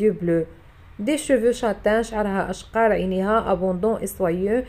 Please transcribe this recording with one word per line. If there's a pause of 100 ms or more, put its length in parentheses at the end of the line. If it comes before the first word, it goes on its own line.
yeux
bleus. (600)
Des
cheveux
châtains,
شعرها
أشقر،
عينيها
abondant
et
soyeux.